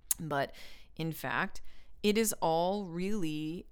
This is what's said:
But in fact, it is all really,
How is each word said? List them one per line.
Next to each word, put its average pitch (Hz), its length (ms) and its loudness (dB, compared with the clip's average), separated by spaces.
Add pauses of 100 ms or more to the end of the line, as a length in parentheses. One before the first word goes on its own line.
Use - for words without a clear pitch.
(180)
But 147 320 0 (460)
in 160 160 -2
fact, 143 480 0 (420)
it 208 160 6
is 220 220 4
all 180 460 2
really, 170 840 -2